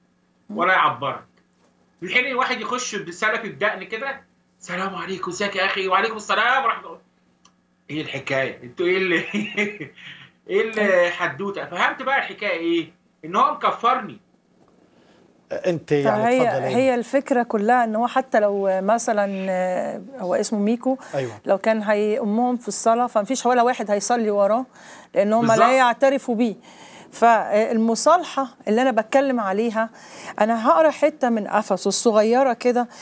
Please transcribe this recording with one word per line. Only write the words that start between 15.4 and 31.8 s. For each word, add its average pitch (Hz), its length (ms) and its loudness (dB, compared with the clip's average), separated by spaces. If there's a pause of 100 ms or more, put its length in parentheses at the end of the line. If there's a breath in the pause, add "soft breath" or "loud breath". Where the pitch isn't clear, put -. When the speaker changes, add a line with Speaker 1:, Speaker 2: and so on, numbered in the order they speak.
Speaker 3:
أنت - 400 -4
يعني 151 320 2
Speaker 2:
فهي، 247 180 2
Speaker 3:
اتفضل، 196 220 0
إيه؟ 208 120 -2
Speaker 2:
هي 254 200 2
الفكرة 247 480 0
كلها 233 400 2
إن 220 120 -2
هو 233 120 0
حتى 254 320 0
لو 196 420 2
مثلًا، 202 680 0
آه، 185 520 -2 (180)
هو 180 160 -2
اسمه 214 240 0
ميكو، 240 380 0 (180 loud breath)
Speaker 3:
أيوة. 131 160 -4 (140)
Speaker 2:
لو 196 120 2
كان 220 260 0
هيأمهم 214 760 0
في 240 100 -10
الصلاة 226 400 0
فمفيش 233 380 -2
ولا 247 160 4
واحد 240 300 0
هيصلي 208 400 0
وراه 208 340 2 (500 loud breath)
لأن 202 180 2
هم 233 120 2
لا 226 60 4
Speaker 1:
بالظبط. 226 180 6
Speaker 2:
يعترفوا 262 680 2
بيه. 220 200 0 (560 loud breath)
فالمصالحة 226 1400 2 (200)
اللي 214 140 2
أنا 262 100 2
بتكلم 247 480 2
عليها، 220 500 -2 (520 loud breath)
أنا 226 280 2
هقرأ 320 200 6
حتة 294 400 0
من 220 180 -2
أفسس 202 400 0